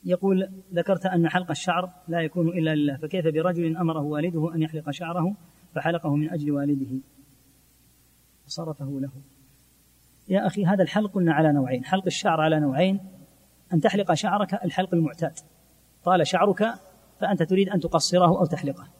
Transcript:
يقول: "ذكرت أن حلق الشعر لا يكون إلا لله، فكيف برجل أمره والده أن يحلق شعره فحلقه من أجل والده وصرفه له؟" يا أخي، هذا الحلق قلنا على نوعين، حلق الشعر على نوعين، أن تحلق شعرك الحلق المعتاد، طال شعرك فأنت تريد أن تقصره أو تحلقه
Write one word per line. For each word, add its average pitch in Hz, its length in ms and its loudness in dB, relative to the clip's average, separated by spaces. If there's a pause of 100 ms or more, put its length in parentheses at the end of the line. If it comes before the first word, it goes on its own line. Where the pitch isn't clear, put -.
يقول: 190 440 2 (240)
"ذكرت 185 320 0
أن 170 240 2
حلق 185 200 -2
الشعر 180 400 -2 (180)
لا 165 140 -2
يكون 165 260 0
إلا 160 280 0
لله، 147 220 0
فكيف 160 300 -4
برجل 160 500 0
أمره 160 240 -2
والده 156 540 -2
أن 160 60 0
يحلق 156 280 -6
شعره 170 460 -4 (400)
فحلقه 165 400 -2
من 151 140 0
أجل 147 220 -4
والده 139 480 -2 (1500)
وصرفه 143 540 -10
له؟" 135 120 -6 (1160)
يا 190 180 2
أخي، 196 180 -2
هذا 190 180 4
الحلق 202 280 0
قلنا 175 220 2
على 151 200 4
نوعين، 131 320 0
حلق 190 200 0
الشعر 165 360 0
على 156 180 4
نوعين، 156 400 2 (760)
أن 165 80 4
تحلق 185 320 2
شعرك 196 400 0
الحلق 190 400 -2
المعتاد، 160 400 0 (720)
طال 175 240 4
شعرك 202 460 2 (460)
فأنت 185 240 0
تريد 185 260 2
أن 196 100 0
تقصره 170 600 2
أو 180 60 4
تحلقه 147 420 -6 (120)